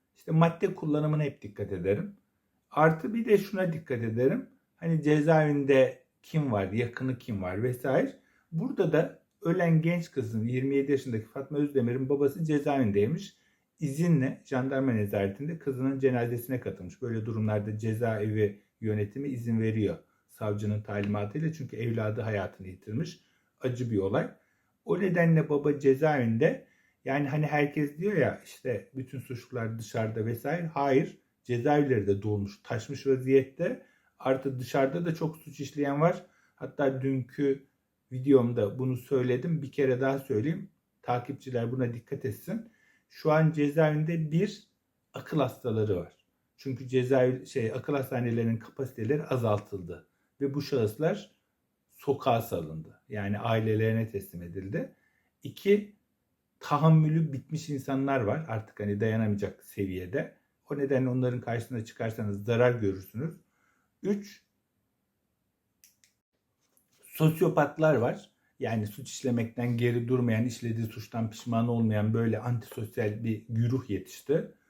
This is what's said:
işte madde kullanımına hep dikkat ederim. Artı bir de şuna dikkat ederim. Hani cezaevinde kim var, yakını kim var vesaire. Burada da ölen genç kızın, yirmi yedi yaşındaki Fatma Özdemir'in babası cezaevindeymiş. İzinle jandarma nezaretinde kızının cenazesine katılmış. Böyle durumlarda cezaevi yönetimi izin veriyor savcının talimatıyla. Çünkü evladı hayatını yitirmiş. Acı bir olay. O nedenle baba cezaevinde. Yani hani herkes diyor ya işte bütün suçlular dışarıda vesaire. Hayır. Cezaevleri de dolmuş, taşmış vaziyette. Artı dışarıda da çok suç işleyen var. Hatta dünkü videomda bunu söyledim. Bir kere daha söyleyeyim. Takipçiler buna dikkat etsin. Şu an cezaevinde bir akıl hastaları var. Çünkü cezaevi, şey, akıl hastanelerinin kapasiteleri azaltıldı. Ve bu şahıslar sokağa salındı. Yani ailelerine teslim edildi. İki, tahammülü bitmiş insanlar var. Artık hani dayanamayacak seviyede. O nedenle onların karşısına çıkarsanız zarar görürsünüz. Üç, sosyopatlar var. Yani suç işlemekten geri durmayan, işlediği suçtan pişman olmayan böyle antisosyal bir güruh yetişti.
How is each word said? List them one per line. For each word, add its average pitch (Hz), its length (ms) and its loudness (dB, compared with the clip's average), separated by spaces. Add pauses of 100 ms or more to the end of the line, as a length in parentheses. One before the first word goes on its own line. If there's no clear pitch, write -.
(160)
işte - 160 -6
madde 165 420 4
kullanımına 151 480 0
hep - 200 -4
dikkat 101 300 -8
ederim. 98 440 -2 (540)
Artı 160 440 4
bir 233 100 -2
de 214 140 6
şuna 185 340 -2
dikkat 131 300 -4
ederim. 127 460 0 (280)
Hani 165 260 0
cezaevinde 147 1000 4 (180)
kim 147 300 -2
var, 98 200 0
yakını 120 460 -4
kim 101 240 -6
var 92 200 -4
vesaire. 135 580 0 (320)
Burada 190 400 -2
da 180 280 2 (220)
ölen 165 400 4
genç 170 280 -2
kızın, 113 380 -4
yirmi 135 280 0
yedi 139 160 2
yaşındaki 123 340 -2
Fatma 143 320 -8
Özdemir'in 131 500 0
babası 143 360 2
cezaevindeymiş. 139 920 2 (440)
İzinle 147 640 2
jandarma 135 480 0
nezaretinde 104 640 -2
kızının 135 400 -2
cenazesine 123 600 0
katılmış. 92 420 -10
Böyle 110 240 -4
durumlarda 107 520 -2
cezaevi 110 840 0 (180)
yönetimi 107 480 -2
izin 117 320 -2
veriyor 110 380 0 (300)
savcının 104 540 -4
talimatıyla. 104 720 -2
Çünkü 123 240 -10
evladı 113 440 -2
hayatını 98 480 -6
yitirmiş. 110 520 -8 (400)
Acı 120 300 -4
bir 104 80 0
olay. 98 320 0 (540)
O 180 160 0
nedenle 170 480 4
baba 147 300 2
cezaevinde. 135 880 2 (380)
Yani 135 240 -2
hani 156 180 -2
herkes 147 520 -2
diyor 196 180 -2
ya 120 280 0
işte - 500 -8
bütün 131 240 -10
suçlular 113 600 -8
dışarıda 110 480 -4
vesaire. 147 400 -2
Hayır. 143 520 2 (260)
Cezaevleri 123 600 2
de 98 160 2
dolmuş, 104 400 -4
taşmış 120 440 -6
vaziyette. 135 800 2 (320)
Artı 135 400 0
dışarıda 139 480 0
da 160 80 0
çok 160 220 -4
suç - 240 -16
işleyen 143 400 -2
var. 175 260 2 (280)
Hatta 135 460 -2
dünkü 135 720 -2 (420)
videomda 120 640 4
bunu 127 180 0
söyledim. 127 640 0
Bir 123 100 -8
kere 131 280 2
daha 135 180 0
söyleyeyim. 135 520 -2 (320)
Takipçiler 123 680 -4
buna 123 220 -2
dikkat - 300 -10
etsin. - 480 -8 (360)
Şu - 240 0
an 156 200 6
cezaevinde 156 800 2
bir 196 380 -2 (460)
akıl - 260 -2
hastaları 110 560 0
var. 82 160 -8 (440)
Çünkü 131 320 -8
cezaevi, 127 580 2
şey, 113 260 -2
akıl 139 220 -4
hastanelerinin 120 640 -2
kapasiteleri 135 640 -4
azaltıldı. 104 840 -4 (320)
Ve 139 140 -2
bu 151 80 -4
şahıslar 147 720 -2 (580)
sokağa 120 500 0
salındı. 80 640 -8
Yani 101 300 -4
ailelerine 110 680 0
teslim 90 340 -10
edildi. 98 520 -8 (480)
İki, 202 540 0 (640)
tahammülü 156 720 4
bitmiş 156 360 -8
insanlar 135 520 -2
var. 131 280 -2
Artık 110 320 -8
hani 104 200 -2
dayanamayacak 107 640 0
seviyede. 95 720 -6 (340)
O 143 80 -6
nedenle 135 300 0
onların 123 320 0
karşısına 117 440 -6
çıkarsanız 104 600 -6
zarar 120 280 4
görürsünüz. 110 680 -4 (640)
Üç, 202 400 -4 (2750)
sosyopatlar 156 760 4
var. 127 360 -2 (280)
Yani 110 280 -2
suç - 240 -12
işlemekten 120 640 -2
geri 120 320 0
durmayan, 120 360 2
işlediği 117 420 -4
suçtan 113 440 -6
pişman 117 380 -2
olmayan 110 460 2
böyle 113 240 0
antisosyal 117 840 -4
bir 110 240 -4
güruh 117 420 0
yetişti. - 640 -4 (160)